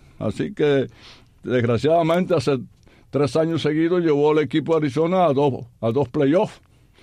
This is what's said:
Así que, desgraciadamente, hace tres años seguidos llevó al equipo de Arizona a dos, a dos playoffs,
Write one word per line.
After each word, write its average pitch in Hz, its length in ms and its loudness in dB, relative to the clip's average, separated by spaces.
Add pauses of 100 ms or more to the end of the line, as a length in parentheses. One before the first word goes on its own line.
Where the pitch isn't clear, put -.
(180)
Así - 360 -6
que, 139 320 0 (560)
desgraciadamente, 156 920 0
hace 139 240 0 (520)
tres 139 260 0
años 160 260 0
seguidos 165 400 0
llevó 147 280 2
al 151 80 2
equipo 151 360 -2
de 156 120 0
Arizona 165 400 0
a 151 60 2
dos, 135 320 0 (160)
a 117 100 -2
dos 135 180 -2
playoffs, 156 520 0 (420)